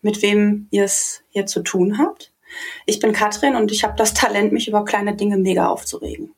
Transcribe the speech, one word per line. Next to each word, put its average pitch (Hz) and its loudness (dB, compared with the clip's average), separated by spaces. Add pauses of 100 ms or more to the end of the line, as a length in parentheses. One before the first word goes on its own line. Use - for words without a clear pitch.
mit 208 -2
wem 208 2
ihr 202 4
es - -4
hier 196 -2
zu 190 -4
tun 190 0
habt. - -2 (540)
Ich 214 0
bin 220 2
Katrin 214 0
und 214 2
ich 214 -2
hab 214 -2
das 214 2
Talent, 208 2
mich 226 0
über 208 0
kleine 208 -2
Dinge 208 0
mega 185 2
aufzuregen. - -6